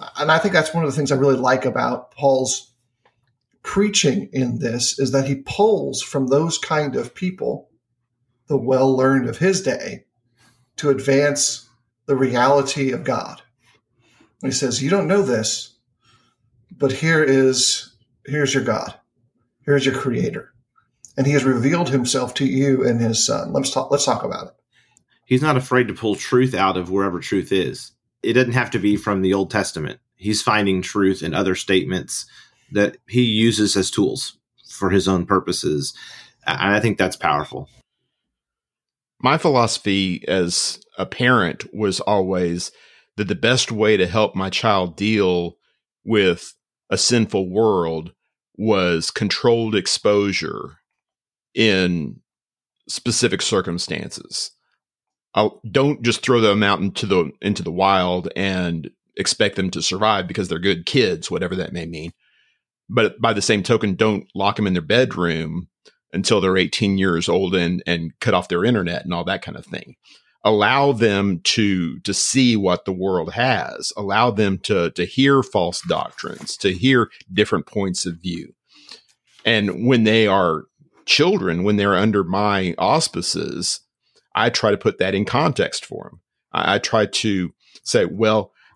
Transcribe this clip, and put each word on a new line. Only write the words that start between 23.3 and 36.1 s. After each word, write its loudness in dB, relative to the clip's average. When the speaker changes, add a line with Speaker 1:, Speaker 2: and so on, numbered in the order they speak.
Speaker 1:
Let's -2
talk, -4
let's 2
talk -2
about -8
it. -20
Speaker 2:
He's 2
not 2
afraid 2
to -6
pull -2
truth 0
out 0
of -6
wherever -2
truth -4
is. -2
It 0
doesn't 2
have 0
to -2
be 2
from -2
the 2
Old 0
Testament. -4
He's -4
finding 2
truth 0
in -4
other 0
statements -2
that 0
he 0
uses 2
as 0
tools -2
for -4
his 2
own 2
purposes. -2